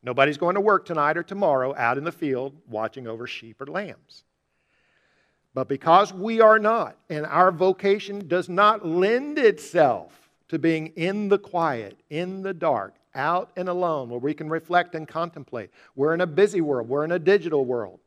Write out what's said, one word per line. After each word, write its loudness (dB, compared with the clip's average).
Nobody's 2
going 0
to 0
work 2
tonight 0
or -6
tomorrow 0
out 0
in -8
the -6
field -4
watching -8
over -10
sheep -16
or -12
lambs. -12
But -6
because 4
we -2
are 8
not, -2
and -6
our 4
vocation 0
does -2
not 2
lend 0
itself 2
to -4
being 0
in -4
the 4
quiet, -4
in -8
the -8
dark, -2
out -2
and -6
alone, -2
where -8
we -2
can -8
reflect -2
and -8
contemplate. -8
We're 0
in 0
a 0
busy 2
world. -2
We're -2
in -4
a -2
digital 2
world. -6